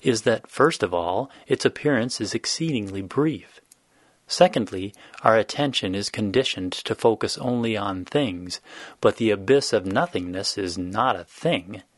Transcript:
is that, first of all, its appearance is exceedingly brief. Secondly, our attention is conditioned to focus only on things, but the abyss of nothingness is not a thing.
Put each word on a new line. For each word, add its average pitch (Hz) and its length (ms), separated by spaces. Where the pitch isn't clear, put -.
is 120 200
that, 113 260
first - 340
of 90 120
all, 90 360
its - 180
appearance 123 560
is 104 120
exceedingly 110 680
brief. 131 580
Secondly, 104 680
our 110 160
attention 110 580
is 98 140
conditioned 98 640
to - 240
focus 110 420
only 120 380
on 95 300
things, 90 560
but 107 160
the 110 140
abyss 104 420
of 98 120
nothingness 98 720
is 92 200
not 101 400
a 87 80
thing. 101 580